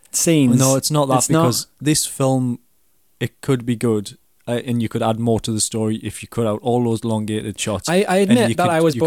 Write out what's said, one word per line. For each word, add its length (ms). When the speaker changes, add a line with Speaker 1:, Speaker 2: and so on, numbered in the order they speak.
Speaker 1:
scenes. 480
Speaker 2:
No, 180
it's 140
not 180
that 100
Speaker 1:
It's 100
not. 140
Speaker 2:
because 240
this 240
film, 540
it 220
could 240
be 100
good, 400
uh, 200
and 160
you 60
could 140
add 160
more 220
to 100
the 100
story 420
if 200
you 60
cut 180
out 160
all 220
those 180
elongated 560
shots. 300
Speaker 1:
I, 140
I 160
Speaker 2:
and 120
Speaker 1:
admit 200
Speaker 2:
you 60
Speaker 1:
that 80
Speaker 2:
could, 60
Speaker 1:
I 120
was 120
Speaker 2:
you 60
could 60